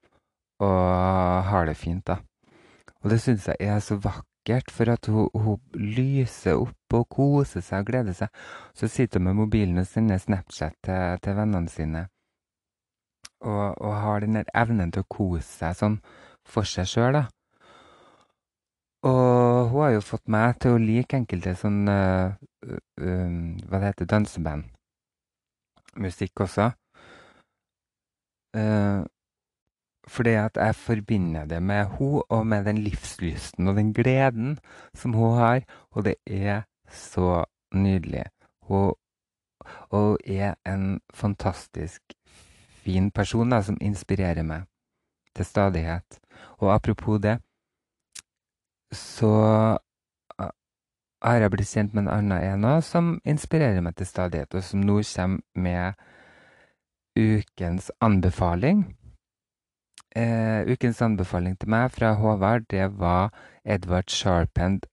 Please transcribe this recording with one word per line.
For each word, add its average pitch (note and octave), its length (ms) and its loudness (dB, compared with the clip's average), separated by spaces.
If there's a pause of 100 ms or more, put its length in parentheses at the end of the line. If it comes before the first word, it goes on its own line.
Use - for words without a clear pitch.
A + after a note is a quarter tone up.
(640)
og F#2 880 2
har F#2 160 4
det D#2 100 -4
fint E2+ 300 -6
da. F2+ 120 -4 (840)
Og G#2+ 80 -2
det A2+ 100 4
synes A2 280 0
jeg - 120 -2
er G#2 240 0
så G#2+ 160 -2
vakkert, - 720 -4
for A#2 220 0
at - 140 -4
hun, G#2+ 280 2
hun G#2+ 260 0 (140)
lyser A#2+ 840 -2
opp - 340 -4
og A#2 160 2
koser C#3 540 0
seg G2 200 -4
og G2 60 -6
gleder A#2 260 -2
seg. G2+ 120 -4 (480)
Så A2+ 120 -2
sitter A2+ 320 0
hun F2+ 80 2
med G2+ 140 2
mobilen G#2 380 2
og F#2 80 -2
sender A2 300 2
Snapchat - 640 -4
til, F2+ 400 -2
til G2+ 120 -2
vennene G2+ 320 0
sine, D#2+ 380 -6 (1400)
og, G2+ 360 -4
og G#2 200 -4
har G#2+ 240 0
den A2 140 0
der - 180 -6
evnen A2 360 2
til F#2+ 120 -4
å - 60 -14
kose F2 380 -2
seg E2+ 280 -6
sånn G#2+ 220 0 (500)
for G#2 200 -2
seg F#2 200 -4
selv, B2+ 300 2
da. C#3+ 60 0 (1800)
Og B2 640 4
hun C3+ 140 0
har D3 160 2
jo G2+ 60 -2
fått - 280 -8
meg A2+ 320 4
til B2 120 6
å A2+ 40 4
like A2+ 380 0
enkelte F#2 420 -4
sånn, G2+ 220 0 (100)
øh, F#2 380 2 (340)
øh, F2+ 680 -6 (340)
hva F#2+ 120 -2
det G2+ 100 0
heter, F2+ 180 -6
danseband. E2 600 -2 (1300)
Musikk F#2+ 500 -6
også. G#2 240 0 (1800)
Eh, G#2 480 0 (1040)
fordi A#2 300 2
at G#2+ 200 -2
jeg A2 180 2
forbinder G2 720 -2
det E2 180 -4
med G2+ 220 0
ho, C#3 440 -2
og A2 180 0
med G#2 180 0
den G#2+ 140 0
livslysten F2 880 -4
og G2 80 2
den G#2+ 180 2
gleden C3 640 0 (360)
som B2 200 -4
ho A2+ 240 4
har, A#2+ 260 4 (260)
og G#2+ 140 -4
det G2+ 100 0 (120)
er G2+ 360 -4 (260)
så F2+ 560 -2 (300)
nydelig. F#2+ 500 0 (440)
Ho, G2 240 2 (1000)
og G#2 360 2
er G2 280 -4 (120)
en G2 340 -4 (140)
fantastisk - 880 -6 (800)
fin F#2 260 0
person A#2 400 0
da, A#2 120 4
som G2 180 -4
inspirerer F#2+ 640 -2
meg D#2+ 240 -8 (640)
til G2 100 -4
stadighet. F2 760 -2 (400)
Og G2 140 4
apropos G#2+ 460 0
det, G#2+ 180 0 (1500)
så, - 380 0 (1080)
ah, F2+ 120 -8 (720)
har A#2 180 4
jeg G#2 100 4
blitt G2+ 200 0
kjent G#2 240 -2
med G#2 100 0
en C#2+ 140 0
annen F#2+ 340 0
en G2+ 120 0
også, D3+ 260 2
som E3+ 240 2 (100)
inspirerer D3 560 0
meg E2+ 160 -4
til F#2 100 -6
stadighet, E2+ 480 -4
og F#2 80 -4
som G2+ 220 -2
nå G2+ 160 4 (140)
kommer F#2 260 -2 (140)
med F2+ 400 -2 (1200)
ukens G2+ 720 0 (100)
anbefaling. F#2+ 840 2 (1300)
Eh, A2+ 540 0
ukens B2 320 0
anbefaling F#2 560 0
til G2+ 160 -6
meg B2 160 2
fra A2 240 2
Håvard, G#2+ 560 2
det F#2+ 160 0 (140)
var F2+ 320 2 (320)
Edward F2+ 460 -2
Sharpend F2+ 840 0